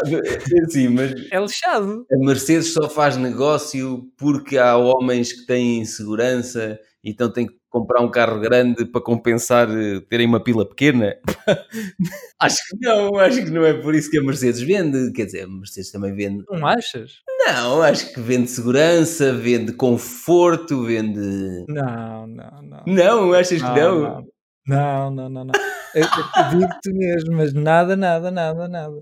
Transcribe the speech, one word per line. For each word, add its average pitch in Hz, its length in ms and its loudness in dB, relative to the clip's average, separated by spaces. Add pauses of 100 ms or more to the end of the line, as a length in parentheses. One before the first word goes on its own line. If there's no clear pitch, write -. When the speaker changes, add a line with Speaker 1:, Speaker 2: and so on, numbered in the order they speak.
Speaker 1:
é 156 600 0
assim, 135 240 0
mas 131 240 0 (180)
Speaker 2:
É 185 80 0
lixado. 214 720 -2
Speaker 1:
a 135 140 2
Mercedes 160 480 0
só 151 160 -2
faz 147 260 0
negócio 131 880 -2 (140)
porque 139 400 -2
há 123 180 6
homens 123 560 2
que - 140 -18
têm 120 340 0
insegurança, 113 960 -4 (240)
então 107 300 -4
têm 117 160 -2
que - 80 -16 (140)
comprar 120 320 0
um 120 80 0
carro 113 300 2
grande 117 460 2
para 120 160 -4
compensar, 117 680 2
eh, 107 300 -2 (100)
terem 120 160 2
uma 117 140 4
pila 110 260 2
pequena? 123 500 2 (300)
<laughs> - 320 -2 (600)
Acho - 180 0 (120)
que 196 120 -14
não, 208 360 2
acho 214 260 4
que 165 60 -6
não 165 160 2
é 160 80 6
por 143 220 -2
isso 151 160 0
que 156 60 2
a 139 60 2
Mercedes 120 380 0
vende. 139 500 0
Quer 110 140 -4
dizer, 92 180 -10
a 90 40 -14
Mercedes 95 440 -14
também 101 240 -6
vende. 101 340 -6
Speaker 2:
Não 160 180 -4
achas? 151 520 -4 (260)
Speaker 1:
Não, 127 360 0
acho - 320 2
que 131 60 -10
vende 120 300 0
segurança, 143 840 2
vende 117 400 0
conforto, 160 1120 2
vende 110 360 -2 (480)
Speaker 2:
Não, 113 600 -8
não, 120 340 -20
não. 143 240 -20
Speaker 1:
Não, 185 480 4
achas 180 280 2
que 127 60 -4
Speaker 2:
Não, 123 80 0
Speaker 1:
não? 165 260 4
Speaker 2:
não. - 260 -8 (420)
Não, 139 420 0
não, 131 180 -10
não, 131 160 -12
não. 131 80 -4 (420)
Eu, 160 80 4
eu 170 560 0
digo-te 185 340 -2
mesmo, 170 440 -2
mas 151 160 0
nada, 165 420 2
nada, 180 340 0
nada, 170 380 -4
nada. 156 340 -10